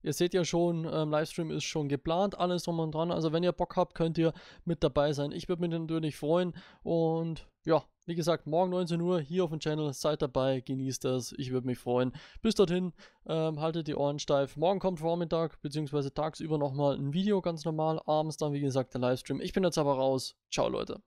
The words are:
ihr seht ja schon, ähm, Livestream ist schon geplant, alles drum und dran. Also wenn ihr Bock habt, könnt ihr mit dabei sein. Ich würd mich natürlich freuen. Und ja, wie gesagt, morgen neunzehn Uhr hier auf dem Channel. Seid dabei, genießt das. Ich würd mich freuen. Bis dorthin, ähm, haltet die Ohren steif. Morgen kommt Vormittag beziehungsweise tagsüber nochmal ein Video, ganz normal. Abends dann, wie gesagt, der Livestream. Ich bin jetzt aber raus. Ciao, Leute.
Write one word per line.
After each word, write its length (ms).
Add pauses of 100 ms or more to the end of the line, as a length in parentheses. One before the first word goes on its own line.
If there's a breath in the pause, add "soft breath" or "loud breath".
ihr 120
seht 200
ja 120
schon, 440
ähm, 220
Livestream 400
ist 140
schon 240
geplant, 500
alles 240
drum 160
und 160
dran. 160
Also 220
wenn 100
ihr 80
Bock 240
habt, 200
könnt 220
ihr 140 (320 loud breath)
mit 180
dabei 300
sein. 220
Ich 160
würd 100
mich 120
natürlich 440
freuen. 380 (300 loud breath)
Und 680 (140)
ja, 200 (240)
wie 80
gesagt, 320
morgen 240
neunzehn 280
Uhr 220
hier 220
auf 80
dem 80
Channel. 340
Seid 300
dabei, 380
genießt 420
das. 340
Ich 140
würd 140
mich 120
freuen. 340 (300 loud breath)
Bis 140
dorthin, 380 (340 loud breath)
ähm, 320
haltet 280
die 60
Ohren 240
steif. 400
Morgen 220
kommt 200
Vormittag 640
beziehungsweise 500
tagsüber 460
nochmal 380
ein 180
Video, 260
ganz 240
normal. 440
Abends 300
dann, 160
wie 80
gesagt, 340
der 60
Livestream. 380
Ich 140
bin 100
jetzt 140
aber 160
raus. 420 (140)
Ciao, 180
Leute. 400